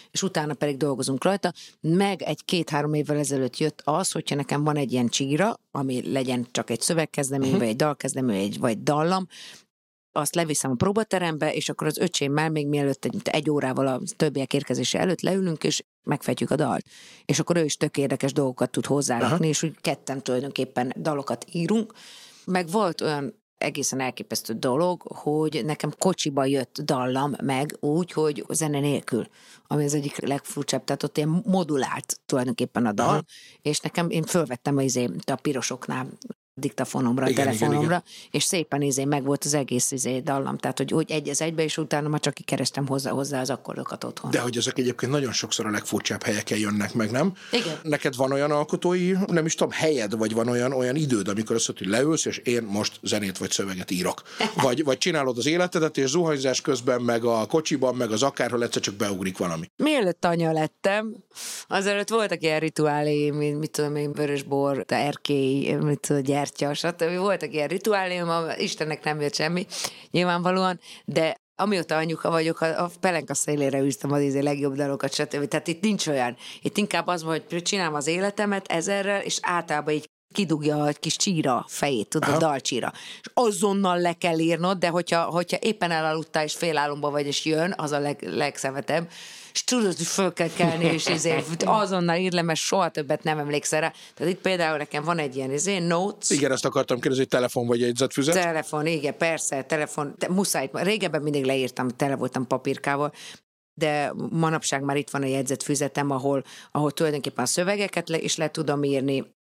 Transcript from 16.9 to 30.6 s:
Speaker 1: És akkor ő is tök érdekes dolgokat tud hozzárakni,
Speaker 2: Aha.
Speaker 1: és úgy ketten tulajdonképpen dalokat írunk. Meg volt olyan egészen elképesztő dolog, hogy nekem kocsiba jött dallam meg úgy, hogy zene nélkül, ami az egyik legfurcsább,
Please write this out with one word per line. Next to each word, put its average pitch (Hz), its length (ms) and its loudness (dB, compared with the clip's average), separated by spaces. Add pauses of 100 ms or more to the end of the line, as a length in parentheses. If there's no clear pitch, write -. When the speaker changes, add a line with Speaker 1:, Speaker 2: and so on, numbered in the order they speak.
Speaker 1:
És 131 140 2
akkor 170 180 2
ő 165 80 4
is 143 120 -2
tök 156 200 -2
érdekes 135 360 0
dolgokat 131 380 0
tud 123 160 -2
hozzárakni, 127 480 2
Speaker 2:
Aha. 165 100 2
Speaker 1:
és 151 180 0
úgy 160 180 -2
ketten 139 420 -4
tulajdonképpen 127 760 -2
dalokat 143 560 -4
írunk. 202 400 0 (520)
Meg 180 260 -2
volt 190 300 0
olyan 143 420 -2 (160)
egészen - 420 -2
elképesztő - 540 -6
dolog, 143 480 0
hogy 151 600 -2
nekem 151 340 -2
kocsiba 147 460 2
jött 135 400 0
dallam 131 580 0
meg 135 380 0
úgy, 160 320 0
hogy 151 360 0
zene 151 320 0
nélkül, 135 460 0 (400)
ami 147 180 0
az 143 100 0
egyik 143 320 -2
legfurcsább, 135 580 -4